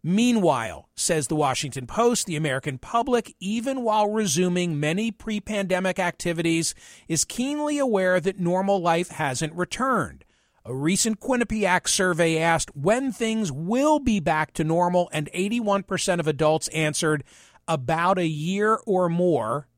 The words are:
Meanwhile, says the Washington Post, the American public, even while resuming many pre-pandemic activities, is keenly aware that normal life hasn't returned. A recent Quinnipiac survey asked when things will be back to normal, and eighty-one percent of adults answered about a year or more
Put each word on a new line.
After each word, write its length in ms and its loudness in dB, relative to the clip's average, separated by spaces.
Meanwhile, 920 2
says 320 -2
the 80 -2
Washington 500 -2
Post, 400 0
the 80 -6
American 420 -2
public, 640 -2
even 440 -4
while 280 2
resuming 680 0
many 320 -2
pre-pandemic 880 -2
activities, 760 -2
is 180 -2
keenly 540 -2
aware 400 2
that 220 -2
normal 400 2
life 300 0
hasn't 440 -4
returned. 720 -2
A 100 -8
recent 460 0
Quinnipiac 680 0
survey 520 2
asked 360 0
when 380 2
things 400 -2
will 480 2
be 180 2
back 360 0
to 100 0
normal, 480 2
and 200 -4
eighty-one 520 0
percent 360 0
of 60 0
adults 440 2
answered 520 0
about 500 0
a 80 0
year 580 0
or 240 2
more 680 0